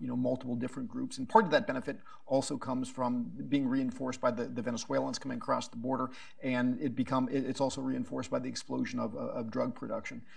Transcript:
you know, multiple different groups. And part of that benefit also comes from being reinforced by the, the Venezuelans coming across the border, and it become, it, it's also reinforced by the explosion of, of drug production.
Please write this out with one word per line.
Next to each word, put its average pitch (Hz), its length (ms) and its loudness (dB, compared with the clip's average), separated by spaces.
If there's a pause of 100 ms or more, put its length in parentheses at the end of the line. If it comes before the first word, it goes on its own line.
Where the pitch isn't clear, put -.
you 127 60 -4
know, 123 100 0
multiple 123 400 2
different 123 320 -4
groups. 127 280 -4
And 131 120 -4
part 214 160 10
of 156 60 0
that 135 140 6
benefit 131 320 -2 (280)
also 135 320 2
comes 127 320 -2
from 123 420 0 (160)
being 135 220 4
reinforced 127 500 0
by 127 120 4
the, 117 160 -2
the 120 140 -4
Venezuelans 127 560 0
coming 127 200 -4
across 120 320 0
the - 80 -10
border, 127 320 0 (340)
and 127 380 2
it 131 120 0
become, 127 380 2
it, 135 140 2
it's 131 160 -2
also 135 180 0
reinforced 131 500 -2
by 127 100 2
the 127 100 -4
explosion 127 500 -2
of, 113 160 -2
of 120 340 -4
drug 123 240 0
production. 110 480 -6 (160)